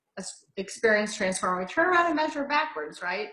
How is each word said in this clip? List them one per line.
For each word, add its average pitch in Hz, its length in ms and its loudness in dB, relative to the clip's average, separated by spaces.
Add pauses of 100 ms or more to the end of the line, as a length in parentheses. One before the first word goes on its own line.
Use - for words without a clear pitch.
(180)
a 196 40 -8
s-, - 240 -14 (120)
experience 208 600 2
transformer. 185 440 0
We 190 40 -4
turn 330 220 2
around 349 200 4
and 320 80 2
measure 311 300 0
backwards, 285 560 -2
right? 190 320 -4